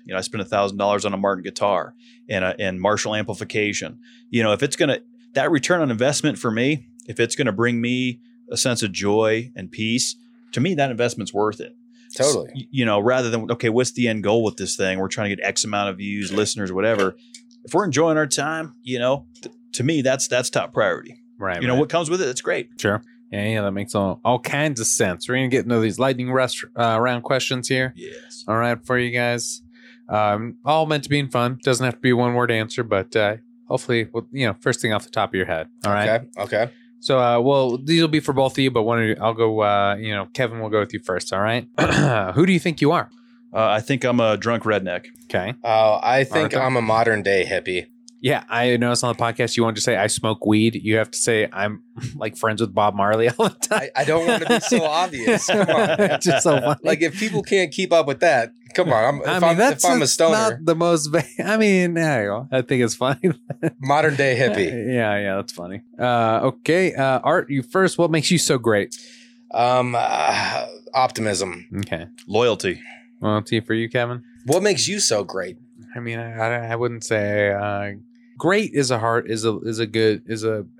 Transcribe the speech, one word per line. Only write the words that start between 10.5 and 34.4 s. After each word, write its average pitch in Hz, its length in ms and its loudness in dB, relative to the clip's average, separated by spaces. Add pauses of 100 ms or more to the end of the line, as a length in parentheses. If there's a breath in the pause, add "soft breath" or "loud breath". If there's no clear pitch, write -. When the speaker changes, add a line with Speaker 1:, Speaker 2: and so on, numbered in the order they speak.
Speaker 1:
to 120 80 -4
me, 180 140 0
that 139 160 0
investment's 113 440 -4
worth 104 260 -2
it. - 140 -14 (420 loud breath)
Speaker 2:
Totally. 131 340 0
Speaker 1:
S-, - 40 -18
y-, 127 160 -12
you 131 140 0
know, 104 160 2
rather 123 300 2
than, 113 220 -4
okay, 120 180 -2
what's 123 220 0
the 120 160 0
end 110 160 -2
goal 110 200 4
with 101 120 -2
this 92 200 -6
thing? 95 220 -2
We're 95 100 -2
trying 104 220 -4
to 98 60 -4
get - 80 -8
X 98 200 -2
amount 101 260 -2
of 92 60 -8
views, 101 360 -8
listeners, 104 400 -2
whatever. 98 440 0 (480 loud breath)
If - 100 -8
we're 196 100 2
enjoying 160 320 2
our 156 120 0
time, 151 460 -6 (100)
you 123 160 -4
know, 131 260 0 (160)
th-, - 100 -14 (200)
to - 100 -4
me, 151 200 2
that's, 131 260 0
that's 127 200 0
top - 240 -4
priority. - 480 -2 (200)
Speaker 3:
Right, 90 200 -4
Speaker 1:
You 123 60 -2
know, 123 80 0
Speaker 3:
right. 131 60 4
Speaker 1:
what 147 80 2
comes 165 200 0
with 185 140 -2
it, 143 60 -2
it's 127 120 -6
great. - 280 -4 (100)
Speaker 3:
Sure. 104 240 0 (300 loud breath)
Yeah, 101 120 -4
yeah, 110 180 -2
that 101 100 -2
makes 101 240 -4
all, 98 280 0
all 120 140 2
kinds 143 400 -2
of 113 80 -4
sense. 95 420 -2
We're 123 60 -2
gonna 131 140 0
get 123 160 0
into 117 160 0
these 110 180 -2
lightning 127 340 0
rest-, 127 320 -2 (120)
uh, 113 240 2
round 123 240 0
questions 127 420 -2
here. 131 300 0
Speaker 1:
Yes. - 500 -18
Speaker 3:
All 107 100 0
right, 120 300 0
for 127 100 0
you 123 140 -2
guys. 120 500 -4 (480 loud breath)
Um, 107 560 0
all 156 220 2
meant 151 160 -2
to 123 80 -8
be 147 80 0
in 135 120 -4
fun. 123 340 0
Doesn't 127 200 2
have 120 100 0
to - 60 -20
be 127 120 2
one 123 220 2
word 120 180 2
answer, 113 320 -2
but, 101 320 -2
uh, 107 220 2 (260)
hopefully, 120 480 -2
well, 113 180 -6
you 131 160 -2